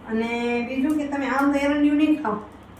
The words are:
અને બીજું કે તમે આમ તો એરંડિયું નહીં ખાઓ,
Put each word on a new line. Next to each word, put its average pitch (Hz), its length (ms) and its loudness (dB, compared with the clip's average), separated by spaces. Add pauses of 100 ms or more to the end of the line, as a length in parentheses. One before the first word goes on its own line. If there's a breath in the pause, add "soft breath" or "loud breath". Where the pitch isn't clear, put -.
અને 240 600 -2
બીજું 269 300 0
કે 285 100 -2
તમે 277 200 -4
આમ 277 240 2
તો 277 80 2
એરંડિયું 294 380 2
નહીં 302 260 2
ખાઓ, 214 100 -2 (460)